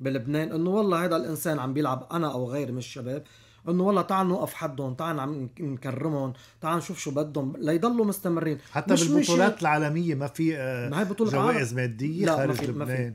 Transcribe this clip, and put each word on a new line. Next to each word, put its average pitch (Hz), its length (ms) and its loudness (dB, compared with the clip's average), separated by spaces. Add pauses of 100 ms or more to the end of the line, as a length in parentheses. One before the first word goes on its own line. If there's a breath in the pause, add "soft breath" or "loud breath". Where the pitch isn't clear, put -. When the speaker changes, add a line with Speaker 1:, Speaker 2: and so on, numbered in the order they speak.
Speaker 1:
بلبنان، 139 520 -2
إنه 165 180 0
والله 190 340 2
هذا 170 120 2
الإنسان 156 420 -2
عم 131 160 -2
بيلعب، 131 380 -2
أنا 160 200 0
أو 123 180 -4
غيري 135 220 -4
من 123 60 -4
الشباب، 127 460 -8 (440 soft breath)
إنه 180 160 2
والله 196 180 4
تعال 190 260 2
نوقف 180 260 -2
حدهم، 139 400 -6
تعال 160 220 -4
نعم 139 260 -4
نك-، 120 180 -10
نكرمهم، 139 720 -4 (280 loud breath)
تعال 160 180 0
نشوف 165 200 -8
شو - 120 -6
بدهم، 143 480 -2
ليضلوا 208 460 2
مستمرين. 165 540 0 (140)
Speaker 2:
حتى 160 200 0
Speaker 1:
مش 165 160 4
Speaker 2:
بالبطولات 262 460 6
Speaker 1:
مشان - 60 -10
Speaker 2:
العالمية 156 540 2
ما 139 120 -2
في، 160 300 0
آه، 127 320 -4
Speaker 1:
ما 147 120 0
هي 214 40 2
بطولة 208 260 0
Speaker 2:
جوائز 139 360 2
Speaker 1:
عالم. 117 100 -4
Speaker 2:
مادية 127 500 0
Speaker 1:
لا، 160 100 4
Speaker 2:
خارج 139 120 2
Speaker 1:
ما 151 60 2
في، 127 180 -2
ما 147 120 -4
في، 123 80 -2
Speaker 2:
لبنان؟ 123 220 -2